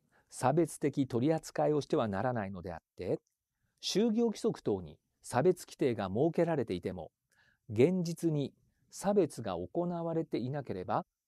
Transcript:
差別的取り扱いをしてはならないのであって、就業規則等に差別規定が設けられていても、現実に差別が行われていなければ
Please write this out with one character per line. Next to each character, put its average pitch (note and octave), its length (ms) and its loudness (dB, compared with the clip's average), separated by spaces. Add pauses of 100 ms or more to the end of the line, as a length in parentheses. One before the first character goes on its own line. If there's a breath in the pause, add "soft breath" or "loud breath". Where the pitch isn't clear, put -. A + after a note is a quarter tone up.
(320 soft breath)
差 C3 200 0
別 D#3 280 2
的 C#3 280 0
取 A#2+ 200 0
り D#3+ 60 2
扱 D#3 340 -2
い D3+ 60 2
を D3 80 0
し - 40 -6
て - 100 0
は B2 120 2
な G2 160 -2
ら B2+ 100 0
な A2 140 -2
い G2 40 -10
の F#2 120 -12
で F2+ 100 -8
あ D#2+ 40 -10
っ - 20 -12 (180)
て、 F#2+ 220 -4 (640)
就 A3 280 2
業 A#3 160 2
規 G#3+ 120 -4
則 E3+ 240 -4
等 G2+ 180 0
に D2+ 160 -14 (240)
差 A#2+ 220 0
別 F3+ 220 4
規 - 120 -20
定 C3 180 2
が G#2 120 -4
設 F#2+ 120 -2 (140)
け E3+ 120 2
ら E3 100 0
れ B2+ 100 0
て F#2+ 80 -4
い F2+ 80 -4
て G2+ 100 -4
も、 F2 200 -10 (580 soft breath)
現 D#3+ 340 6
実 E3+ 280 -2
に C#3+ 220 -2 (360)
差 - 240 -2
別 F3+ 280 2
が G2 140 -4
行 F2+ 260 -4
わ E3+ 320 -4
れ E3 120 -2
て - 140 -6
い A#2+ 100 -4
な C#3+ 140 -4
け A#2 100 -8
れ F#2 100 -6
ば B2+ 220 -2 (220)